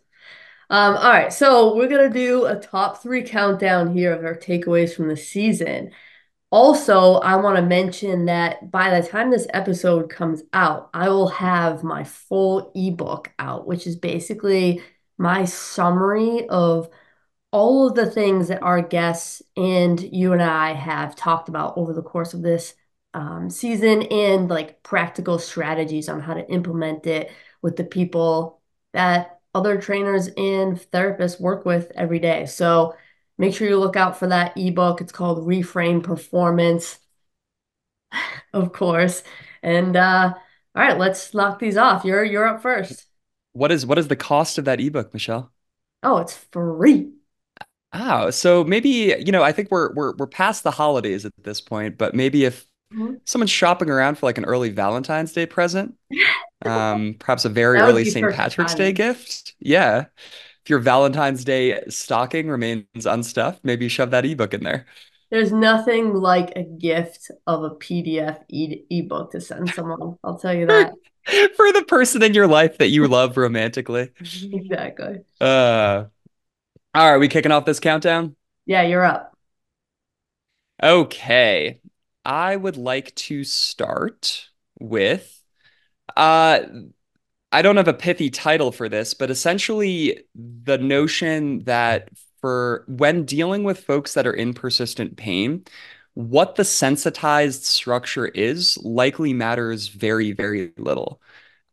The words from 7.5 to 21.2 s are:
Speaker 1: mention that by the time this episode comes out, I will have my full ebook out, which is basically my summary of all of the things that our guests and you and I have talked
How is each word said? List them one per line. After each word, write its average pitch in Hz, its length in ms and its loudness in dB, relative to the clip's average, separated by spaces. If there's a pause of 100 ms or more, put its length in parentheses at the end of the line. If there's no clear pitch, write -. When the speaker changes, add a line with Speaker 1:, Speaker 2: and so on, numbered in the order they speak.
Speaker 1:
mention 180 640 0
that 170 440 -2
by 185 280 2
the 175 80 0
time 233 240 -2
this 240 220 0
episode 180 580 0
comes 160 320 -6 (100)
out, 160 420 0
I 175 140 -2
will 196 200 2
have 175 540 -2
my 156 220 -8
full 190 720 -4
ebook 170 640 -6
out, 135 280 -10
which 175 200 -6
is 170 100 -8
basically 180 840 -2 (360)
my 180 260 0
summary 196 1040 -2
of 165 400 0 (640)
all 254 380 4
of 208 60 -2
the 226 160 0
things 196 380 0
that 185 140 -6
our 180 200 2
guests 170 600 -4 (140)
and 180 440 2
you 185 320 0
and 175 100 2
I 160 320 0
have 147 420 -8
talked 165 320 -2